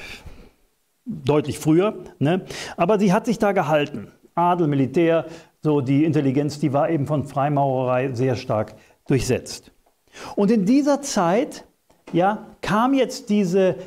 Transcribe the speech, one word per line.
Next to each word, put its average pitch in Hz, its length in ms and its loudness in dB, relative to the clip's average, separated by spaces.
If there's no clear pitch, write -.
deutlich 147 540 -2
früher, 180 360 2
ne? 170 240 0
Aber 196 220 2
sie 190 140 4
hat 220 140 0
sich 240 120 -2
da 202 140 2
gehalten. 147 560 0
Adel, 175 320 2
Militär, 156 580 2
so 147 180 2
die 139 240 2
Intelligenz, 143 540 0
die 151 140 0
war 151 180 0
eben 151 160 0
von 151 180 -2
Freimaurerei 135 880 0
sehr 127 240 0
stark 107 380 -4
durchsetzt. 120 680 -2
Und 202 140 2
in 214 160 2
dieser 277 340 4
Zeit, 202 640 -2
ja, 190 340 0
kam 226 320 0
jetzt 254 380 -2
diese, 190 460 2